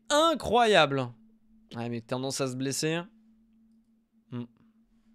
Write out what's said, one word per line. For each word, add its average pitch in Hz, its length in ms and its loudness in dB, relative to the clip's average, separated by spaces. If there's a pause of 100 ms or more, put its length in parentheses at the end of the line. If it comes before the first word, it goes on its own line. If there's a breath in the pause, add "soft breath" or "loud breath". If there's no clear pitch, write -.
incroyable. 214 1000 2 (640)
Ouais, 117 140 -8
mais 117 120 -6
tendance 131 400 -6
à 139 60 0
se 127 80 -6
blesser. 139 460 -4 (1300)
Hmm. 120 140 -10 (720)